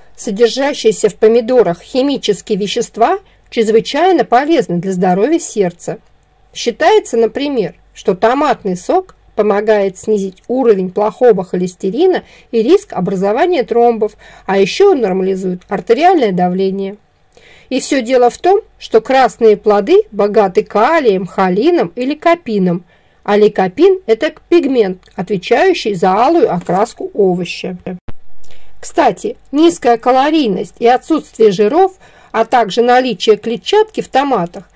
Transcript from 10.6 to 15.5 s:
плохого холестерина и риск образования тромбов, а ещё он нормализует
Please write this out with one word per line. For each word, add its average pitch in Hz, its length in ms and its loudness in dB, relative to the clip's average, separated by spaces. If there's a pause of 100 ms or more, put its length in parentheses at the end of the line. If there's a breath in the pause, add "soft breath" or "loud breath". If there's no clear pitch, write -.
плохого 208 520 0
холестерина 196 800 -2 (280 soft breath)
и 233 100 0
риск 330 320 0
образования 214 720 -2
тромбов, 226 520 0 (300 loud breath)
а 196 140 0
ещё 381 320 4
он 285 100 0
нормализует 185 680 -4